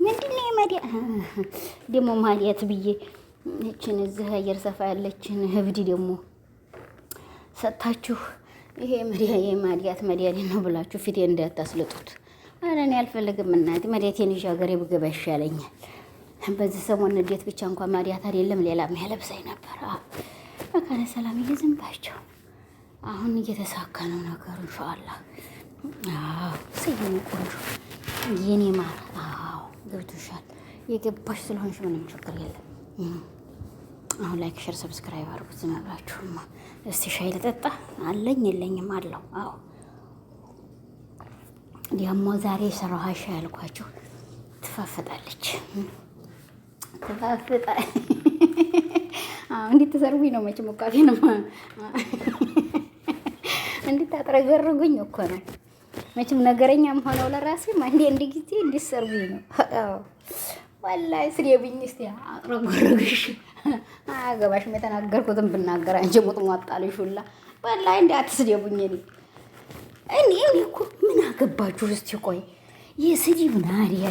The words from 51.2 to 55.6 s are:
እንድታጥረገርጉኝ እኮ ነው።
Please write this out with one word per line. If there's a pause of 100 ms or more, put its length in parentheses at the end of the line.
እንድታጥረገርጉኝ
እኮ (100)
ነው። (720)